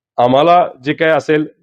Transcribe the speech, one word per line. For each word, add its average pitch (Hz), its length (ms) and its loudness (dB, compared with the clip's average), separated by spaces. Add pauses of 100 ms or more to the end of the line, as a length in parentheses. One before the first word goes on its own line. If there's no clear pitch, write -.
(180)
आम्हाला 147 500 2 (160)
जे 147 100 -4
काय 160 160 -2
असेल 151 380 -2 (160)